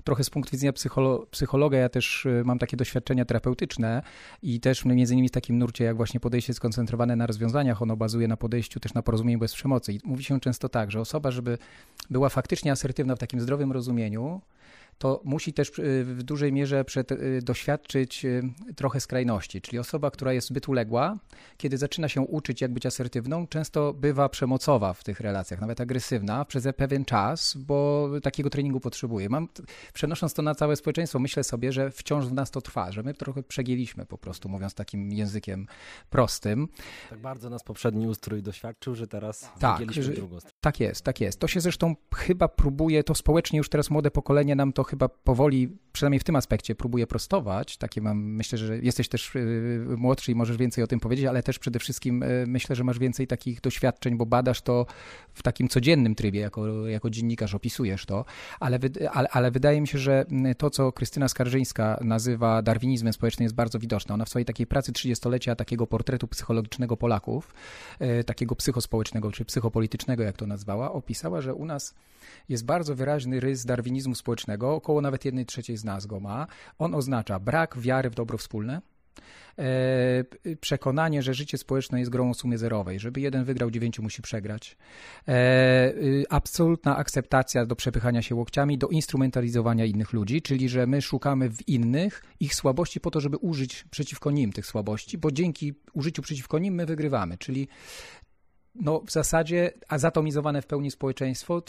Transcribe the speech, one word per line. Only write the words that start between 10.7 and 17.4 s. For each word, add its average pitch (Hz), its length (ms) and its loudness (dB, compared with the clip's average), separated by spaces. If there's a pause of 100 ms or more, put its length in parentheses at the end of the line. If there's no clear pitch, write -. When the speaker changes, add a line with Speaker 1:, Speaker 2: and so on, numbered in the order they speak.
Speaker 1:
że 110 80 -2
osoba, 139 320 -2
żeby 120 260 -2 (520)
była 127 200 4
faktycznie - 420 0
asertywna 131 440 0
w - 40 -6
takim 123 220 -2
zdrowym 135 300 0
rozumieniu, 123 720 -2 (560)
to 135 260 0
musi 147 300 -2
też, - 260 0
y, 135 260 2
w 123 180 -6
dużej 143 300 0
mierze 135 320 2
przed-, - 260 -2
y, 131 320 -2